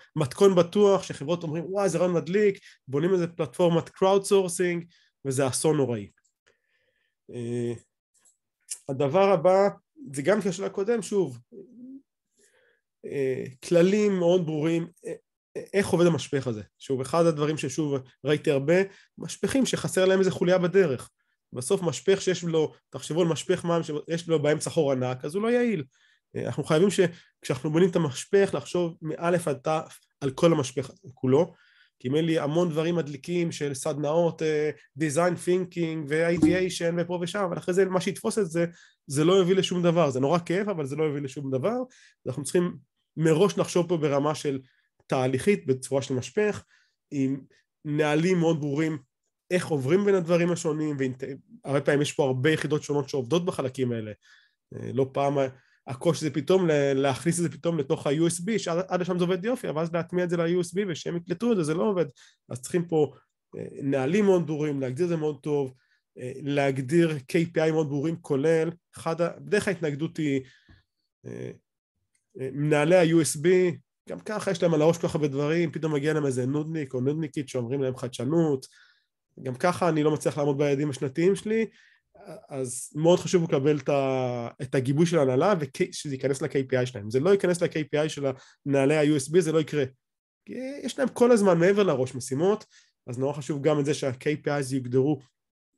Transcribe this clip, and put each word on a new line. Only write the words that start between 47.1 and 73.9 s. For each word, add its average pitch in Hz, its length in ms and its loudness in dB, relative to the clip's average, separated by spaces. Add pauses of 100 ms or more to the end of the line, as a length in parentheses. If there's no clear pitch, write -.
עם 135 300 -2 (440)
נהלים 151 540 2
מאוד 160 220 2
ברורים, 151 380 -2 (520)
איך 180 160 0
עוברים 156 380 0
בין 202 100 4
הדברים 175 360 2
השונים, 156 480 -2
ואינט-, 131 260 -4 (400)
הרבה 143 160 0
פעמים 139 220 2
יש 147 100 -4
פה 156 120 0
הרבה 131 260 2
יחידות 151 320 0
שונות 143 260 -4
שעובדות 143 360 -2
בחלקים 131 480 -4
האלה. 107 200 -8 (640)
אה, - 180 -10
לא 131 200 0
פעם 139 260 0
ה-, 135 80 2 (400)
הקושי 160 340 -2
זה 156 100 -2
פתאום 180 360 2
ל-, 143 260 4
להכניס 139 460 0
את 175 40 0
זה 160 80 -2
פתאום 160 280 -4
לתוך 151 280 -2
ה-U 160 240 2
S 170 160 -6
B, 220 120 0
שעד, 175 300 -4
עד 180 120 -2
לשם 180 180 -2
זה 180 60 0
עובד 180 200 -2
יופי, 240 240 -4
אבל 151 140 -4
אז 165 100 -6
להטמיע 175 320 -2
את 175 60 -2
זה 175 60 -2
ל-U 170 240 0
S 175 160 -4
B 196 120 -2
ושהם 160 280 -6
יקלטו 175 360 -2
את 220 40 0
זה, 180 60 0
זה 151 120 0
לא 202 140 0
עובד. 175 180 0 (420)
אז 120 120 -10
צריכים 175 280 -4
פה, 151 240 0 (460)
אה, - 240 -12
נהלים 139 420 0
מאוד 185 220 4
ברורים, 147 340 -4
להגדיר 131 240 -4
את 180 40 0
זה 170 80 -2
מאוד 151 260 -4
טוב, 143 320 -2 (440)
אה, 127 140 -10 (100)
להגדיר 143 760 2 (160)
K 170 240 0
P 165 120 0
I 160 40 2
מאוד 156 160 0
ברורים, 147 280 -2
כולל, 160 540 0 (260)
אחד 165 240 -4
ה-, 170 180 -2
בדרך 160 260 -2
כלל 202 100 -2
ההתנגדות 160 420 -6
היא, 139 240 0 (880)
אה, 60 240 -12 (920)
אה, 131 120 -6
מנהלי 151 440 2
ה-U 165 400 4
S 151 60 -10
B, 160 60 2 (600)